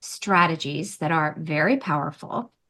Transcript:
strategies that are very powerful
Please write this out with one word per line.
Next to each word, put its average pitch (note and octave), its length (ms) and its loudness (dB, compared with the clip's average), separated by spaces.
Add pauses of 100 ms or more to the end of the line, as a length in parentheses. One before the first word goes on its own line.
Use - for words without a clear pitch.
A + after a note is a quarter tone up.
strategies E3 960 0
that D#3 140 -2
are D3+ 260 2
very D#3+ 400 2
powerful D3+ 720 -4 (180)